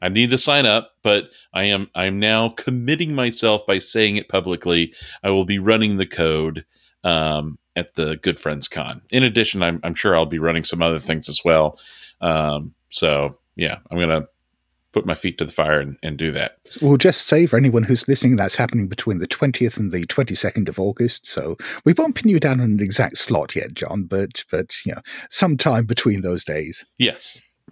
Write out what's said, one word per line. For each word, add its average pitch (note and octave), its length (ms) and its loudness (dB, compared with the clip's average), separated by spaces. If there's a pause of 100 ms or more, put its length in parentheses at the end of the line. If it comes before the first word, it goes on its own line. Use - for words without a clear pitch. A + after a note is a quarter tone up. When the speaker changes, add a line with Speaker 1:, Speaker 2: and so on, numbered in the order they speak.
Speaker 1:
I F2+ 80 -2
need A#2 200 2
to B2+ 80 2
sign C#3+ 280 4
up, A2+ 260 2 (100)
but G#2 280 2 (240)
I F#2+ 120 -2
am, G2+ 300 -2
I'm F#2+ 240 -2
now A2 300 2
committing C#3 640 -2
myself A2+ 500 0
by G2 140 2
saying G#2+ 380 2
it - 120 -6
publicly. F2 640 0 (300)
I G2 80 0
will F#2+ 140 4
be G2 140 -2
running G#2+ 380 2
The F#2+ 80 0
Code, D#2+ 600 -2 (380)
um, D#2 540 -2 (180)
at F2 200 -6
the D#2 220 -4
Good E2 220 -2
Friends D2+ 280 -4
Con. - 420 -10
In C3 140 2
addition, A2 400 0
I'm, E2+ 200 0
I'm E2+ 120 -4
sure F#2+ 200 2
I'll E2 100 4
be D#2+ 140 -4
running E2 260 0
some E2+ 160 -2
other E2 180 2
things D#2+ 300 -4
as - 160 -2
well. D#2 340 4 (400)
Um, D#2 540 -2 (160)
so, C#2+ 480 0 (180)
yeah, D#2+ 220 -2 (120)
I'm F2 100 -6
gonna D#2+ 280 0 (640)
put - 140 0
my F2 100 -2
feet - 220 -6
to D#2+ 80 -4
the D2 60 -8
fire D2+ 280 2
and, C#2+ 240 -6
and D2+ 140 -6
do D#2+ 140 -2
that. - 260 -6 (240)
Speaker 2:
We'll C#3+ 160 6
just - 300 4
say D#3+ 180 4
for A#2 120 2
anyone A#2+ 260 4
who's A#2+ 240 2
listening, B2+ 280 4
that's F#2+ 200 0
happening A2+ 320 0
between G2 320 -4
the F2+ 80 -4
twentieth B2 500 0
and G2+ 140 -2
the F2 160 -4
twenty-second G#2+ 600 -2
of - 120 -6
August. G2+ 480 -2
So D#2 280 -6 (300)
we F3 80 6
won't D#4 220 2
pin A3+ 140 2
you E3+ 100 4
down C3+ 200 2
on A2+ 120 2
an G#2 100 2
exact G#2 360 0
slot - 380 0
yet, - 200 -6
John, F#2 280 -6
but, G2 480 -4
but, F2 220 -4 (120)
you - 80 -6
know, - 80 -14 (280)
sometime C3+ 560 0
between G#2+ 360 0
those F2+ 220 -2
days. D#2 420 -8 (120)
Speaker 1:
Yes. - 420 -4 (320)